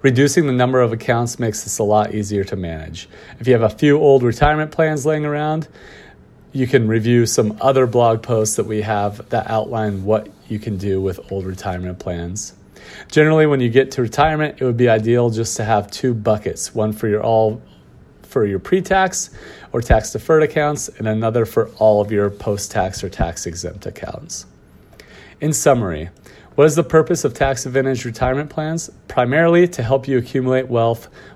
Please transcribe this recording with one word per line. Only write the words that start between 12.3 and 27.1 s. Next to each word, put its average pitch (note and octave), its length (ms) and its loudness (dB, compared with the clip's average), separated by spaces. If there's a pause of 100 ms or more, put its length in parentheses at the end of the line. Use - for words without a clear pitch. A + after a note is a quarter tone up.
Generally, D#3 380 4
when C#3+ 120 2
you B2 100 2
get C3 220 4
to - 100 -4
retirement, D3+ 600 0
it C3 40 0
would A#2+ 120 0
be A#2+ 100 4
ideal A#2 420 2
just A2+ 280 -4
to A#2 60 -4
have G#2+ 280 0
two B2+ 220 -2
buckets, G#2+ 600 -2
one G#2+ 200 -2
for A2 140 -6
your G#2 140 0
all, A2 400 0 (600)
for - 240 -2
your G3 140 -2
pre-tax F#3+ 680 -2 (440)
or A#2+ 80 -2
tax-deferred A#2+ 640 2
accounts, D3 460 -2
and - 180 -8
another A2 380 0
for A2 240 -2 (100)
all G#2+ 220 6
of G#2 100 -2
your G#2 180 2
post-tax G2+ 760 -6
or F#2+ 60 -8
tax-exempt E2+ 760 -8
accounts. - 600 -12 (960)
In D3+ 120 0
summary, F#2+ 560 2 (460)
what C#3+ 100 6
is D3+ 100 4
the E3 80 2
purpose D#3+ 400 2